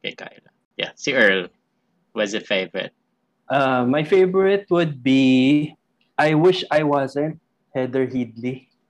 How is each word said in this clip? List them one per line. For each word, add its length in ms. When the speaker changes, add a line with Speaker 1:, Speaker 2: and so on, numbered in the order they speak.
Speaker 1:
kay 120
Kyla. 360
Yeah, 200
si 200
Earl 360
was 220
a 80
favorite. 520
Speaker 2:
Uh, 400
my 160
favorite 680
would 320
be 720
I 180
Wish 380
I 100
Wasn't, 560
Heather 380
Headley. 640